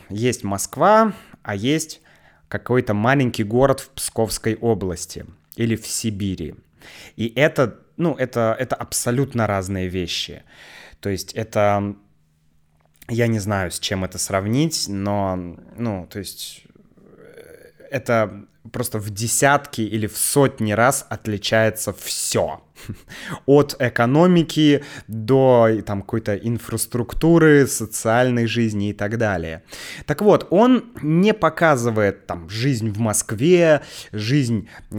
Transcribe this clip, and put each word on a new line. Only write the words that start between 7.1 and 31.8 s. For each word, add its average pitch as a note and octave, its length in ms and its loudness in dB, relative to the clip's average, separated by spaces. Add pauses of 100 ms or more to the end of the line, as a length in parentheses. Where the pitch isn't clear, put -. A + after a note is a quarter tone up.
И A2+ 180 -4
это, C#3 440 0 (180)
ну, D#3+ 180 0
это, A#2 440 -2
это B2+ 180 -4
абсолютно A#2+ 680 -2
разные F#2+ 420 -2
вещи. F2 540 -6 (580)
То - 80 -6
есть F#2+ 240 -6
это, G2+ 640 0 (1120)
я A#2 180 0
не A2+ 120 0
знаю, G2 320 -2
с - 100 -10
чем F#2+ 240 -4
это F#2 140 -10
сравнить, A2+ 680 -2
но, G2 680 -4 (200)
ну, G2+ 340 -6
то - 80 -12
есть, - 460 -14 (320)
э, - 760 -20 (200)
это A2 560 -2 (260)
просто A#2 260 -4
в G#2 120 -8
десятки A#2 720 0
или G#2+ 260 -2
в G2 100 -6
сотни B2 560 2
раз A#2 360 2
отличается A2 840 0
всё. - 680 -4 (260)
<laughs> - 580 -14
От C#3+ 320 4
экономики D3 1080 4 (240)
до, A#2+ 600 4
и A2 140 0
там, G2+ 200 -6
какой-то A2 340 -4
инфраструктуры, C3 1300 2
социальной A#2 800 0
жизни G#2+ 440 0
и - 20 -4
так G#2 260 -4
далее. E2+ 440 -2 (440)
Так D3 160 -2
вот, F#3+ 280 4
он A#3 420 4 (100)
не E3+ 300 4
показывает A#2+ 920 0